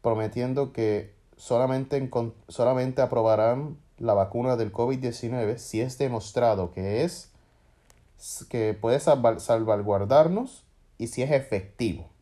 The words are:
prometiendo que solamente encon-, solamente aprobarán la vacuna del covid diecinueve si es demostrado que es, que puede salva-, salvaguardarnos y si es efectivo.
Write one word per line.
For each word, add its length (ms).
prometiendo 680
que 440
solamente 600
encon-, 380
solamente 540
aprobarán 760
la 160
vacuna 420
del 160
covid 280
diecinueve 580
si 240
es 160
demostrado 720
que 320
es, 280
que 260
puede 280
salva-, 400
salvaguardarnos 1200
y 100
si 160
es 80
efectivo. 760